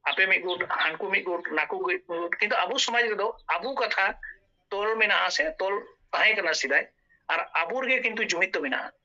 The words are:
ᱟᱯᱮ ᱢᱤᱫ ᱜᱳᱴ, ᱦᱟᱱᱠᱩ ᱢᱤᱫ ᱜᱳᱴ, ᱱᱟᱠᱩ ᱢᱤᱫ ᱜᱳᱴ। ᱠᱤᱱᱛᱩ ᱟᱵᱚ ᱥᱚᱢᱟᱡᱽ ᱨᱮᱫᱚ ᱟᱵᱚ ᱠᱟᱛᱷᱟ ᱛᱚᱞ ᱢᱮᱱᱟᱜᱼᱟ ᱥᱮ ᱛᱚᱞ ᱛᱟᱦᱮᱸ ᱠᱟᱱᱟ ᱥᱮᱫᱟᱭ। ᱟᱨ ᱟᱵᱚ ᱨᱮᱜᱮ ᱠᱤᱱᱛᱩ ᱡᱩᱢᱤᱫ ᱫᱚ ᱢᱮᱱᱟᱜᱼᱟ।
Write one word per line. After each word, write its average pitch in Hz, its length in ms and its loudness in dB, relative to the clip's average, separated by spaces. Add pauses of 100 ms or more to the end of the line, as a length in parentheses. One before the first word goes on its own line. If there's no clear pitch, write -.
ᱟᱯᱮ 190 220 2
ᱢᱤᱫ 180 160 4
ᱜᱳᱴ, 180 260 -4
ᱦᱟᱱᱠᱩ 160 420 -2
ᱢᱤᱫ 196 140 0
ᱜᱳᱴ, 175 280 -4
ᱱᱟᱠᱩ 156 240 -2 (100)
ᱢᱤᱫ 180 200 0
ᱜᱳᱴ। 170 320 -4
ᱠᱤᱱᱛᱩ 208 180 0
ᱟᱵᱚ 185 220 0
ᱥᱚᱢᱟᱡᱽ 240 320 2
ᱨᱮᱫᱚ 208 180 0 (200)
ᱟᱵᱚ 294 260 -2
ᱠᱟᱛᱷᱟ 208 320 2 (640)
ᱛᱚᱞ 214 260 0
ᱢᱮᱱᱟᱜᱼᱟ 185 340 4
ᱥᱮ 190 140 0 (140)
ᱛᱚᱞ 196 160 0 (360)
ᱛᱟᱦᱮᱸ 208 260 4
ᱠᱟᱱᱟ 165 180 0
ᱥᱮᱫᱟᱭ। 139 300 2 (440)
ᱟᱨ 165 120 0 (140)
ᱟᱵᱚ 190 260 0
ᱨᱮᱜᱮ 254 220 2
ᱠᱤᱱᱛᱩ 220 220 -2
ᱡᱩᱢᱤᱫ 175 280 0
ᱫᱚ 170 80 0
ᱢᱮᱱᱟᱜᱼᱟ। 127 320 -4 (120)